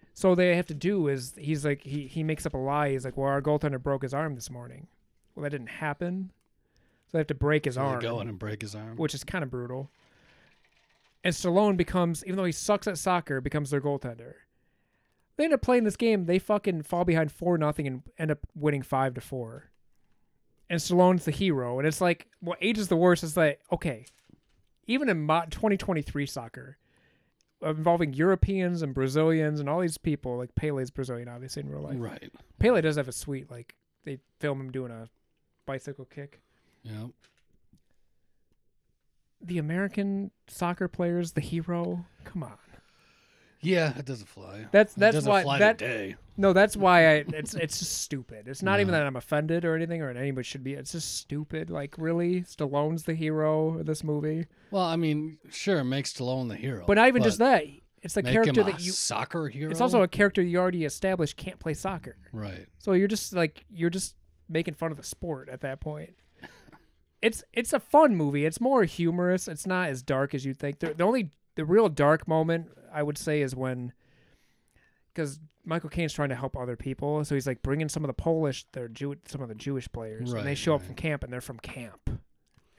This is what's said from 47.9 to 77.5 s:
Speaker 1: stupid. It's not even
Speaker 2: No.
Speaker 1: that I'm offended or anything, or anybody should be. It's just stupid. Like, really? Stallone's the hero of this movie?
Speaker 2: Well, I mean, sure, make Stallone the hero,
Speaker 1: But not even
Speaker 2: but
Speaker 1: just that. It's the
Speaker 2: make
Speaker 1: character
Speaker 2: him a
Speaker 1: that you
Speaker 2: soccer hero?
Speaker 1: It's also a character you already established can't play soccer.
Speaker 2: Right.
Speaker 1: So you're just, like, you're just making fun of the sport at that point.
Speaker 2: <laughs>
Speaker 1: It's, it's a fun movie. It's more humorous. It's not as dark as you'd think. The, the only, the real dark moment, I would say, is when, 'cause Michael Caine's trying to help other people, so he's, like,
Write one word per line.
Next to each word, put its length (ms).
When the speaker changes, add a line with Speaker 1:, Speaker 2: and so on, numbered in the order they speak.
Speaker 1:
stupid. 460
It's 160
not 160
even 140
Speaker 2:
No. 60
Speaker 1:
that 80
I'm 100
offended 480
or 100
anything, 260
or 80
anybody 340
should 200
be. 100
It's 200
just 240
stupid. 520
Like, 280
really? 460
Stallone's 600
the 100
hero 640
of 60
this 180
movie? 440
Speaker 2:
Well, 120
I 120
mean, 440
sure, 340
make 220
Stallone 420
the 80
hero, 320
Speaker 1:
But 80
not 140
even 120
Speaker 2:
but 60
Speaker 1:
just 120
that. 260
It's 120
the 100
Speaker 2:
make 80
Speaker 1:
character 300
Speaker 2:
him 60
a 40
Speaker 1:
that 100
you 120
Speaker 2:
soccer 560
hero? 220
Speaker 1:
It's 100
also 220
a 40
character 340
you 160
already 280
established 500
can't 240
play 140
soccer. 420
Speaker 2:
Right. 340
Speaker 1:
So 160
you're 160
just, 240
like, 360
you're 200
just 260
making 280
fun 160
of 60
the 60
sport 460
at 120
that 180
point. 320
Speaker 2:
<laughs> 80
Speaker 1:
It's, 300
it's 220
a 80
fun 340
movie. 300
It's 160
more 240
humorous. 640
It's 180
not 220
as 120
dark 320
as 120
you'd 120
think. 220
The, 140
the 100
only, 280
the 100
real 240
dark 400
moment, 400
I 100
would 140
say, 240
is 120
when, 380
'cause 280
Michael 240
Caine's 240
trying 160
to 80
help 180
other 220
people, 480
so 100
he's, 100
like, 160